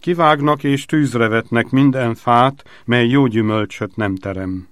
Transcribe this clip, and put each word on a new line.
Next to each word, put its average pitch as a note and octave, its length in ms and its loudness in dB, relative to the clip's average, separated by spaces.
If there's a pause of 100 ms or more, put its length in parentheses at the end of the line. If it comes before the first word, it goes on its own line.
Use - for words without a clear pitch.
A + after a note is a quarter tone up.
Kivágnak D3+ 640 0
és C#3 200 0
tűzre B2 440 0
vetnek A2+ 420 -2
minden C3 440 2
fát, B2 500 0 (200)
mely A#2+ 240 0
jó C#3 180 2
gyümölcsöt G#2+ 720 -2
nem G2+ 200 -4
terem. F#2+ 540 -10